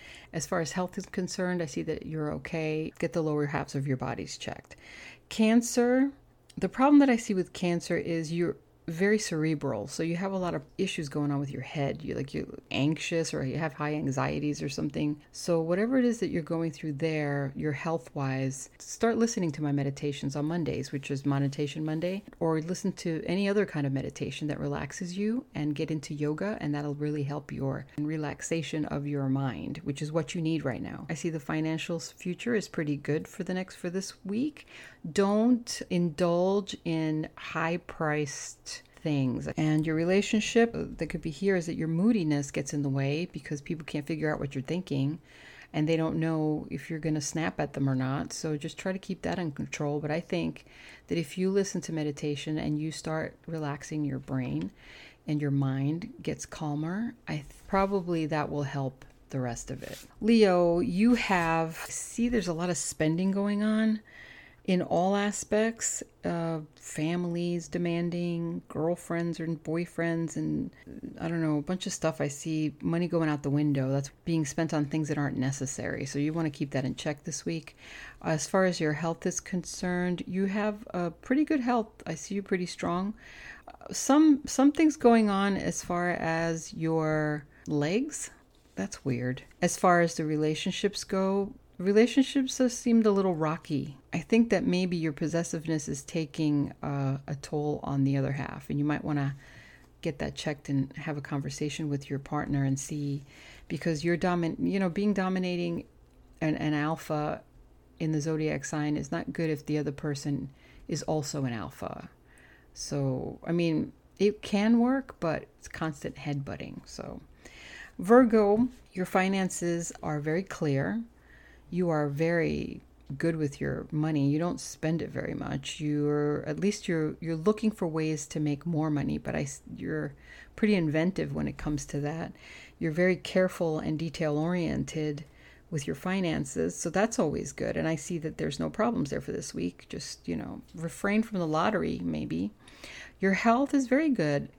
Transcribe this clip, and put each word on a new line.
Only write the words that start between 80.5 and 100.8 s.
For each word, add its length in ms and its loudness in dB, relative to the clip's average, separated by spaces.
a 200 0
pretty 320 2
good 160 2
health. 300 2
I 80 -4
see 200 -6
you 60 0
pretty 260 0
strong. 480 -2
Uh, 240 -14
some, 540 8
some 260 6
things 240 6
going 340 8
on 280 4
as 260 -2
far 280 0
as 640 0
your 720 2
legs. 640 0
That's 280 -6
weird. 400 -2
As 140 2
far 240 8
as 160 4
the 80 -2
relationships 800 0
go, 500 0
relationships 840 4
have 120 6
seemed 340 6
a 60 8
little 240 4
rocky. 640 -2
I 60 0
think 320 4
that 120 4
maybe 320 2
your 160 0
possessiveness 760 -2
is 160 -6
taking, 680 0
uh, 340 0
a 140 -4
toll 420 -2
on 200 2
the 120 4
other 160 0
half, 380 -6
and 80 -2
you 80 2
might 180 0
wanna 320 0
get 180 -4
that 160 -4
checked 340 -6
and 260 0